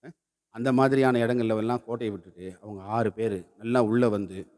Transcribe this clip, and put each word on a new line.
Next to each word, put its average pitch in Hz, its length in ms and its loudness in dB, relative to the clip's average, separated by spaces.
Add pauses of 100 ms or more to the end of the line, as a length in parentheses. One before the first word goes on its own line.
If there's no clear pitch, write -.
அ, 165 80 -18 (360)
அந்த 127 240 0
மாதிரியான 131 540 4
இடங்கள்ல 117 300 0
எல்லாம் 117 280 -2
கோட்டையை 113 320 -6
விட்டுட்டு, 90 440 -16
அவங்க 101 220 -14
ஆறு 107 300 -2
பேரு 101 340 -4 (120)
நல்லா 120 240 2
உள்ள 117 260 4
வந்து 98 380 -4 (120)